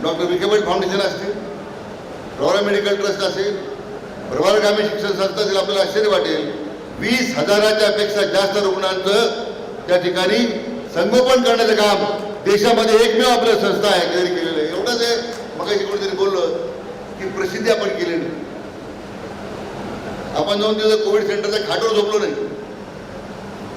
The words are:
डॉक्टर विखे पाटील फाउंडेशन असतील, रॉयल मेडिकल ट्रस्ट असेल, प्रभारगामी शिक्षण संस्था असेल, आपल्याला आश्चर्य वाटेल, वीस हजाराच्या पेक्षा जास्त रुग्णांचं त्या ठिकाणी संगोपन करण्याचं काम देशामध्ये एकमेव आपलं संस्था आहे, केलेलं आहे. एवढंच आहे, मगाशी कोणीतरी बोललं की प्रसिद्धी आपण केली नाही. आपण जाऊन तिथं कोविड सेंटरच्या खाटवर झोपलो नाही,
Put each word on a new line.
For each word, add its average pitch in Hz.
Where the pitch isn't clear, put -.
डॉक्टर 165
विखे 175
पाटील 208
फाउंडेशन 190
असतील, 190
रॉयल 196
मेडिकल 202
ट्रस्ट 196
असेल, 196
प्रभारगामी 208
शिक्षण 202
संस्था 190
असेल, 196
आपल्याला 190
आश्चर्य 208
वाटेल, 160
वीस 240
हजाराच्या 208
पेक्षा 202
जास्त 196
रुग्णांचं 190
त्या 180
ठिकाणी 180
संगोपन 247
करण्याचं 226
काम 208
देशामध्ये 220
एकमेव 233
आपलं 226
संस्था 202
आहे, 175
केलेलं 165
आहे. 151
एवढंच 233
आहे, 233
मगाशी 190
कोणीतरी 196
बोललं 190
की 190
प्रसिद्धी 190
आपण 202
केली 175
नाही. -
आपण 202
जाऊन 214
तिथं 214
कोविड 202
सेंटरच्या 208
खाटवर 220
झोपलो 208
नाही, -